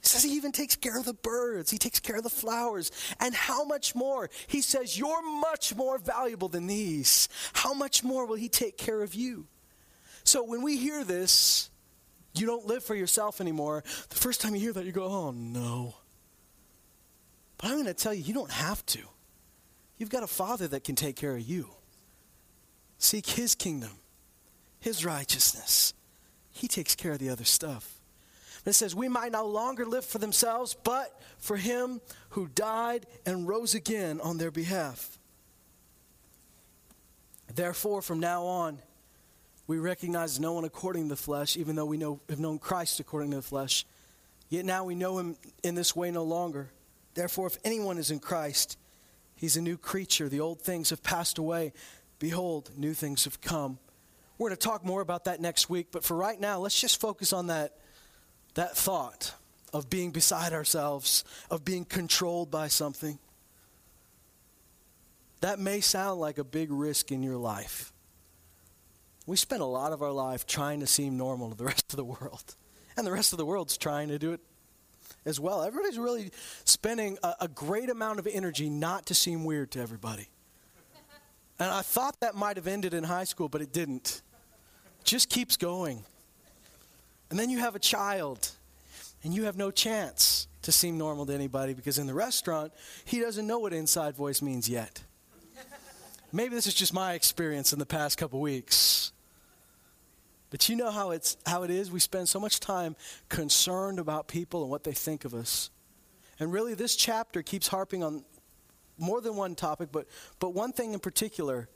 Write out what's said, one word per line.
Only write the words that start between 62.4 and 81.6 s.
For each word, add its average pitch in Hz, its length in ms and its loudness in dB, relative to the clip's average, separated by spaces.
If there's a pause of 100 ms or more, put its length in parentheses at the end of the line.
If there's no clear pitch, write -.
by 156 180 -2
something, 147 520 0 (2250)
that 196 180 0
may 196 200 -2
sound 190 400 2
like 151 180 -2
a 147 60 -2
big 151 280 -2
risk 143 400 0
in 135 100 -2
your 131 160 -2
life. 110 560 -6 (1300)
We 185 100 0
spend - 240 0
a 151 40 0
lot 131 280 -2
of 143 80 -4
our 143 100 0
life 131 360 -2
trying 147 320 0
to 143 80 -2
seem 139 300 2
normal 127 340 -2
to 107 60 -10
the 117 80 -4
rest - 260 -2
of 139 60 -6
the 139 60 -4
world. - 520 -12 (420)
And 233 80 -2
the 190 60 -2
rest 190 220 2
of 175 40 -6
the 160 80 0
world's 175 320 -2
trying 147 300 -2
to 147 100 -4
do 156 140 -2
it 170 80 -6 (840)
as 151 140 -2
well. 175 240 0
Everybody's 262 360 -2
really 233 320 -2 (320)
spending 214 580 4
a, - 200 2
a 180 60 -2
great 175 420 -2
amount 220 300 0
of 180 80 -2
energy 175 420 0
not 160 380 -2
to 185 60 -2
seem 165 300 4
weird 151 280 -2
to 127 100 -4
everybody. 110 480 -6 (1300)
And 185 100 0